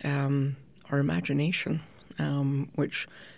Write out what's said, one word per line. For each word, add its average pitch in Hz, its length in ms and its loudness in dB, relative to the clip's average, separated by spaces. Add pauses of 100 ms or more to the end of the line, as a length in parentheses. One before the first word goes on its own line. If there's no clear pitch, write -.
um, 139 520 0 (360)
our 143 80 4
imagination, 160 840 2 (380)
um, 143 560 2
which - 320 -2 (300)